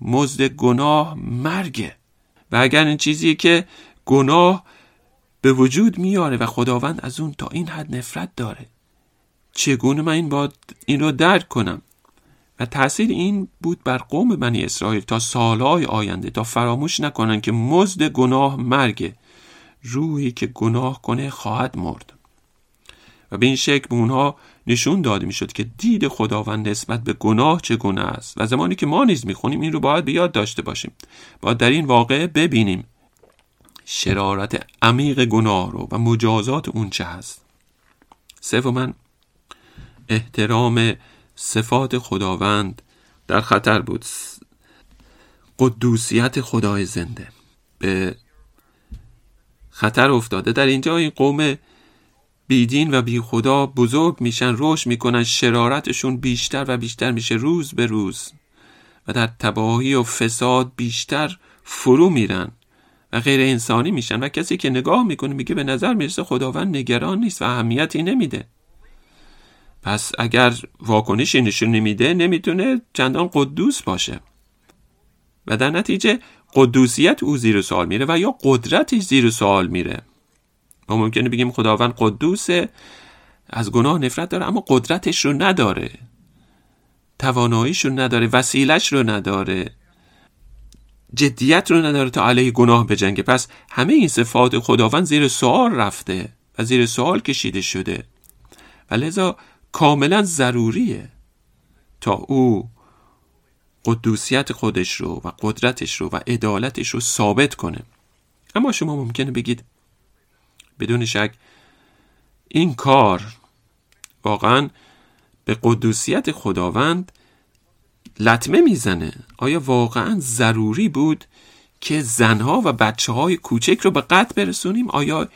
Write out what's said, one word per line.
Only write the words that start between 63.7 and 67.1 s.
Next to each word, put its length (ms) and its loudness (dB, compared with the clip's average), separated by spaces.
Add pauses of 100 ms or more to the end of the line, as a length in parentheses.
می‌شن. 300 -4
و 80 -4
کسی 280 -4
که 140 -4
نگاه 340 2
می‌کنه 300 -4
میگه 200 -6
به 100 -4
نظر 300 -2
می‌رسه 300 -4
خداوند 520 -4
نگران 420 -2